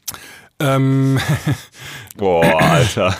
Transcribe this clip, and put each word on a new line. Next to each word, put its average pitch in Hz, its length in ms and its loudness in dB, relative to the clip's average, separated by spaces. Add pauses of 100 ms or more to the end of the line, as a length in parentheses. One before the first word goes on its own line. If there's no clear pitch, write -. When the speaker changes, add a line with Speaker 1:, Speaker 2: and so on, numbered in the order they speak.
(580)
Speaker 1:
Ähm. 135 600 2 (500)
<laughs> - 480 -18
Speaker 2:
Boah, 85 440 2
Alter. 92 600 2